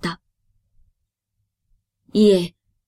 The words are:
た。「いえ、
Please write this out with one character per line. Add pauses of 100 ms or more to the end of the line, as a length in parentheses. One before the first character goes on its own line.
た。 (1900)
「い
え、 (320)